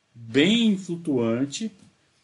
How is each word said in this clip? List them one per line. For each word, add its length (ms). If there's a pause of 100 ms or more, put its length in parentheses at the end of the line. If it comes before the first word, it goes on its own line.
(140)
bem 600
flutuante, 960 (520)